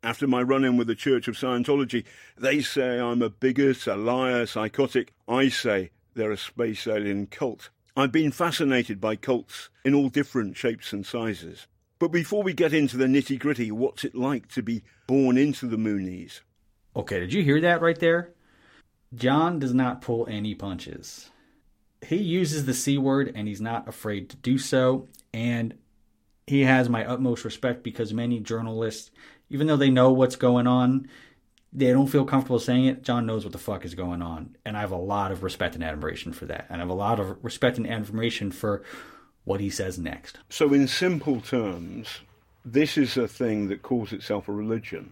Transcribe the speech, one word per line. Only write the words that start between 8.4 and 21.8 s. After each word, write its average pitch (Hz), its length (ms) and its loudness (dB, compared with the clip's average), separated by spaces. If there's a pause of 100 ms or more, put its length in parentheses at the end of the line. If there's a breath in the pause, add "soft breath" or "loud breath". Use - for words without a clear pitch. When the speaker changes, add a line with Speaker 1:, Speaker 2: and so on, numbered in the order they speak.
Speaker 1:
by 110 160 0
cults - 540 -4 (160)
in 139 100 4
all 139 140 4
different 120 480 -2
shapes - 340 -4
and 101 140 -8
sizes. 107 600 -8 (320)
But 170 100 0
before 175 340 -2
we 185 100 -2
get 156 200 2
into 135 240 2
the 131 80 4
nitty-gritty, 131 680 0
what's 120 320 -2
it 139 100 -6
like 131 360 -4
to 127 120 -4
be 110 220 -4 (240 soft breath)
born 127 300 4
into 139 300 2
the 113 100 -2
Moonies? 95 640 -4 (560)
Speaker 2:
Okay, 98 240 -4
did 90 100 -6
you 190 100 2
hear 147 200 4
that 170 200 4
right 165 160 2
there? 170 360 2 (840 soft breath)
John 151 420 2
does 131 160 0
not 123 280 0
pull 117 280 -2
any 104 240 -4
punches. - 760 -12 (760 soft breath)